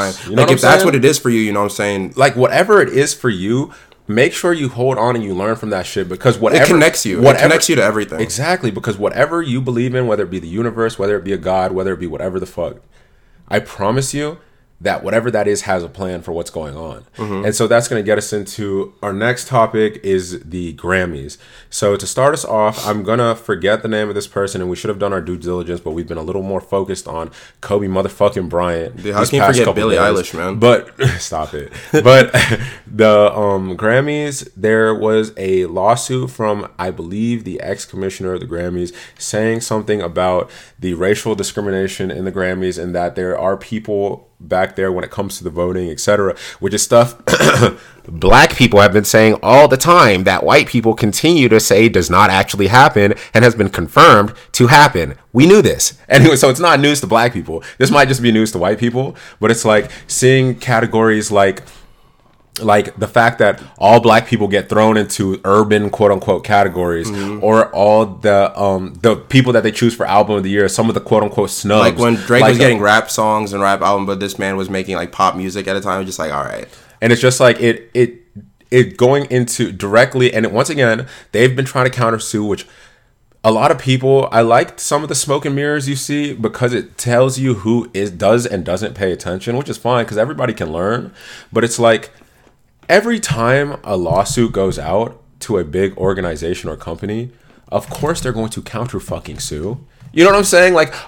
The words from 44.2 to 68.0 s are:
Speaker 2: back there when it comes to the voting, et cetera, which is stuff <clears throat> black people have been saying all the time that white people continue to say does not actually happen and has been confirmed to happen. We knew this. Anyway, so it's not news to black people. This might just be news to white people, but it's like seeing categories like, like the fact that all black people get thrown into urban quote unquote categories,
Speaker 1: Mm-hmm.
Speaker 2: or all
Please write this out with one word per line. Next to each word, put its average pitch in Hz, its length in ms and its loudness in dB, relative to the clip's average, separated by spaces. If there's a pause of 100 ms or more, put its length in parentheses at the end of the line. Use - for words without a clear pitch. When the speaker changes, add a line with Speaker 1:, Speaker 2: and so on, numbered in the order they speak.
Speaker 2:
back 92 360 -4
there 95 160 -2
when 90 120 -4
it - 60 -12
comes 101 280 -8
to 87 60 -14
the 90 40 -6
voting, 87 400 -4
et 78 100 -12
cetera, 101 380 0 (240)
which 98 140 -4
is 104 80 -2
stuff 120 340 2 (100)
<clears throat> 127 520 2 (280)
black 92 480 4
people 104 260 4
have 101 120 6
been 104 120 2
saying 110 380 4
all 131 260 8
the - 100 2
time 131 460 4
that 92 200 0
white 127 220 4
people 113 260 0
continue 127 560 2
to 110 100 6
say 107 300 4
does 95 220 0
not 98 180 4
actually 98 380 0
happen 104 480 4 (180)
and 113 120 4
has 117 100 6
been 101 160 -2
confirmed 107 640 4 (180)
to 123 140 4
happen. 117 480 4 (180)
We 131 140 6
knew 196 160 8
this. - 340 0 (140)
Anyway, 139 260 6
so 139 140 4
it's 131 100 -2
not 165 200 4
news 143 200 2
to - 60 -6
black 113 260 2
people. 82 300 -8 (160)
This 131 120 2
might 139 180 6
just 127 120 0
be 120 120 2
news 110 200 2
to 92 60 -4
white 92 200 0
people, 120 380 -4 (240)
but 110 100 2
it's 113 140 0
like 107 260 2 (180)
seeing 131 480 2
categories 110 760 0
like, 98 320 2 (1000)
like 104 360 0
the 101 120 -6
fact 120 320 2
that 101 200 0 (180)
all 110 200 6
black 113 300 4
people 107 180 -2
get 98 220 -2
thrown 110 280 4
into 98 480 -2
urban 104 460 2
quote 101 220 2
unquote 95 320 -2
categories, 90 640 0
Speaker 1:
Mm-hmm. 101 320 -8
Speaker 2:
or 110 320 4
all 107 320 4